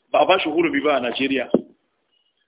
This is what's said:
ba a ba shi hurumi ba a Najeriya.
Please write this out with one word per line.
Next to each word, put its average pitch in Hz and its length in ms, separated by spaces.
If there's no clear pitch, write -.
ba 143 80
a 147 60
ba 185 140
shi - 100
hurumi 151 340
ba 147 120
a 131 40
Najeriya. 127 480